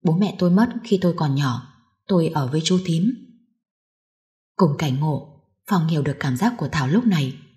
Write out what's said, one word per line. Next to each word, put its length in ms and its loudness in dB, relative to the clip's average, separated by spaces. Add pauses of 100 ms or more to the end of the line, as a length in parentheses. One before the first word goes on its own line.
"Bố 120 2
mẹ 220 0
tôi 120 2
mất 180 4 (160)
khi 180 2
tôi 140 2
còn 180 0
nhỏ, 380 -2 (340)
tôi 220 2
ở 180 -2
với 180 -2
chú 200 2
thím." 200 0 (1500)
Cùng 220 2
cảnh 220 -2
ngộ, 280 -4 (420)
Phong 160 2
hiểu 160 0
được 180 -2
cảm 160 -2
giác 220 0
của 140 -4
Thảo 160 -2
lúc 180 2
này. 320 0 (180)